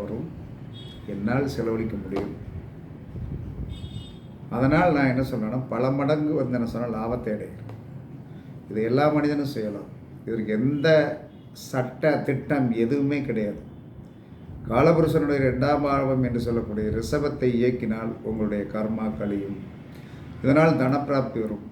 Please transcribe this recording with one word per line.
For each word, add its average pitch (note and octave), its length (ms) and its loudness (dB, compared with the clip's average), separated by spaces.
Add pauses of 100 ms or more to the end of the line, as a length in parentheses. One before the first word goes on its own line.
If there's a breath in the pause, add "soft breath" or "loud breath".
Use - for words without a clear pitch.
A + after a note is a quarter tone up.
வரும். A2 260 -6 (880)
என்னால் B2 420 0
செலவழிக்க A2+ 480 -2
முடியும். - 300 -4 (2250)
அதனால் D3+ 440 6
நான் C3+ 200 4
என்ன C3 180 2
சொன்னேன்னா, A2+ 280 -2 (100)
பல B2 220 2
மடங்கு D3+ 420 2
வந்து B2+ 240 0
என்ன A#2 100 0
சொன்னா A#2+ 300 -2
லாபத்தை A#2 380 -2
அடைகிறேன். - 360 -10 (1000 loud breath)
இது G#2+ 200 0
எல்லா C3+ 200 6
மனிதனும் D3 460 2
செய்யலாம். G2+ 340 -6 (360)
இதற்கு A2 280 -2
எந்த C#3+ 340 2 (640)
சட்ட C3+ 640 0 (100)
திட்டம் C3 440 2
எதுவுமே C#3 500 2
கிடையாது. A2 400 -2 (1080 loud breath)
காலபுருஷனுடைய D3+ 720 6
இரண்டாம் C3+ 380 4
பாவம் C3+ 420 2
என்று A#2 160 2
சொல்லக்கூடிய G#2+ 500 0
ரிஷபத்தை B2+ 600 0 (100)
இயக்கினால் A2+ 520 0 (120)
உங்களுடைய G#2 400 0 (100)
கர்மா G#2+ 320 -2 (140)
கழியும். G2+ 380 -2 (840 loud breath)
இதனால் C#3+ 380 6
தனப்பிராப்தி C3+ 600 2
வரும், G#2+ 300 -4